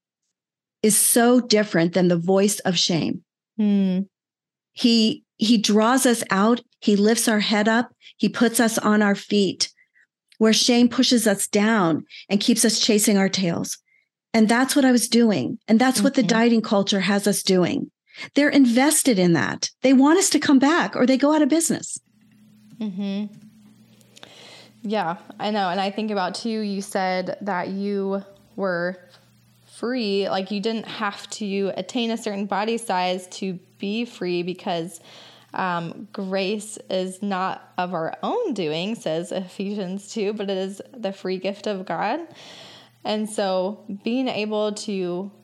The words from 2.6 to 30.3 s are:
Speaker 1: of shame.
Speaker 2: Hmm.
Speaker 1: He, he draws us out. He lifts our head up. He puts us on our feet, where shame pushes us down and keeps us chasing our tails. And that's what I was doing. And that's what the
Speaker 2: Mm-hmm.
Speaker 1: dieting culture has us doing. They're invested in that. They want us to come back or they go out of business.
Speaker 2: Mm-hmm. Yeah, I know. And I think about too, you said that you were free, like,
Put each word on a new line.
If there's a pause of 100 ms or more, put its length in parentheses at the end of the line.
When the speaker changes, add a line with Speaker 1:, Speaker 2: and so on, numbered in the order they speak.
Speaker 1:
of
shame. (360)
Speaker 2:
Hmm. (720)
Speaker 1:
He, (120)
he
draws
us
out. (200)
He
lifts
our
head
up. (260)
He
puts
us
on
our
feet, (680)
where
shame
pushes
us
down (240)
and
keeps
us
chasing
our
tails. (540)
And
that's
what
I
was
doing. (100)
And
that's
what
the
Speaker 2:
Mm-hmm.
Speaker 1:
dieting
culture
has
us
doing. (440)
They're
invested
in
that. (120)
They
want
us
to
come
back
or
they
go
out
of
business. (800)
Speaker 2:
Mm-hmm. (1500)
Yeah, (240)
I
know.
And
I
think
about
too,
you
said
that
you (320)
were (800)
free,
like,